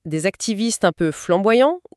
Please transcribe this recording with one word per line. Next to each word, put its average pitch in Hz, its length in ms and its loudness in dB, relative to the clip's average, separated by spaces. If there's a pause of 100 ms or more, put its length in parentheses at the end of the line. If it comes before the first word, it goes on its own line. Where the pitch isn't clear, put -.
Des 156 200 -4
activistes 214 580 -4
un 180 80 2
peu 160 200 -2
flamboyants 226 680 2 (180)